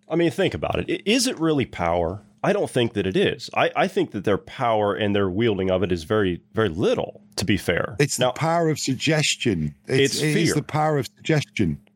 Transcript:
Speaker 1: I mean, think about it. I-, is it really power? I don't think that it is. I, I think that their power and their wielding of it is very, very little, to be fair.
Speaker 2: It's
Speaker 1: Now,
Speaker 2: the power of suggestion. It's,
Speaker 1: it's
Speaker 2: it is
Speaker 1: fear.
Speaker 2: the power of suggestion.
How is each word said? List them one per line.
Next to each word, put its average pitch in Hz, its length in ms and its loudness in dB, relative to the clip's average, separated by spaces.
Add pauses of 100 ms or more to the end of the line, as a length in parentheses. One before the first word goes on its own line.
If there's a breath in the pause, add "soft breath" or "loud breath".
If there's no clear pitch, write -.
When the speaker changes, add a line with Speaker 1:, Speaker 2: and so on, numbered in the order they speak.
Speaker 1:
I - 80 -4
mean, 170 160 4
think 180 240 0
about - 240 -2
it. - 100 -4
I-, - 160 -4
is 240 220 2
it - 120 -4
really 156 260 2
power? 85 560 -2 (200)
I 180 120 2
don't 185 160 -2
think 117 240 0
that 98 120 0
it 95 120 -2
is. - 360 -2
I, 143 220 0
I 165 140 2
think 185 220 -2
that 101 120 -6
their 101 140 2
power 107 580 0
and 101 180 0
their 101 160 2
wielding 95 400 0
of 92 140 2
it 90 80 0
is 85 140 0
very, 95 340 0 (140)
very 110 160 2
little, 107 520 -2 (140)
to - 80 -4
be 95 140 2
fair. - 420 -2
Speaker 2:
It's 143 180 0
Speaker 1:
Now, 123 140 2
Speaker 2:
the - 80 -12
power 165 300 2
of 151 100 -2
suggestion. 120 960 0 (140)
It's, - 260 2
Speaker 1:
it's - 80 -2
Speaker 2:
it 151 140 0
is 165 80 2
Speaker 1:
fear. 90 100 2
Speaker 2:
the 151 80 0
power 151 340 0
of 131 100 -2 (100)
suggestion. 107 640 0 (140)